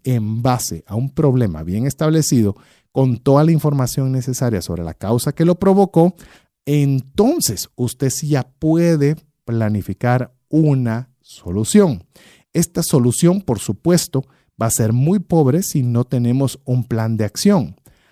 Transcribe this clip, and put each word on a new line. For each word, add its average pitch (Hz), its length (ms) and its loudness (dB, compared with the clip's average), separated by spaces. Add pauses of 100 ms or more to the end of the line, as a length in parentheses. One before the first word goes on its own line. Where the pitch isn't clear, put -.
en 113 360 -2
base 120 460 -4
a 98 80 -12
un 135 160 -4
problema 123 540 0
bien 104 220 -2
establecido, 147 720 0 (360)
con 131 260 0
toda 143 260 4
la 165 80 4
información 139 580 -2
necesaria 127 520 -2
sobre 85 200 -6
la 82 120 -8
causa 120 380 -2
que 165 120 -2
lo 175 160 2
provocó, 190 560 2 (500)
entonces 143 1080 0
usted 127 340 -4
sí 147 200 -6
ya 131 280 -2
puede 156 560 2 (300)
planificar 113 880 -2 (140)
una 131 600 0 (120)
solución. 110 840 0 (480)
Esta 175 300 -2
solución, 170 600 2
por 113 180 -4
supuesto, 135 640 -2 (360)
va 113 60 0
a 110 40 0
ser 113 220 0
muy 151 280 2
pobre 160 420 2
si 135 220 -2
no 120 200 0
tenemos 123 600 -2
un 123 180 -2
plan 113 340 -2
de 107 100 -2
acción. 101 500 0 (360)